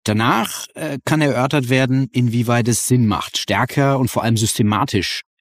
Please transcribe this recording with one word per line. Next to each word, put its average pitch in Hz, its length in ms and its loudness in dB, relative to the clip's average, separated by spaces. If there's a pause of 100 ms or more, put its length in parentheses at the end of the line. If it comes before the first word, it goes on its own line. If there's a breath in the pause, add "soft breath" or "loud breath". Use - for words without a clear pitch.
Danach, 117 680 -2
äh, 147 300 -8
kann 156 160 0
erörtert 135 480 0
werden, 131 420 2
inwieweit 120 580 2
es 117 200 0
Sinn 123 180 4
macht, - 300 -2
stärker 135 640 0
und 127 100 0
vor - 160 -2
allem 113 140 2
systematisch 104 840 -2 (180)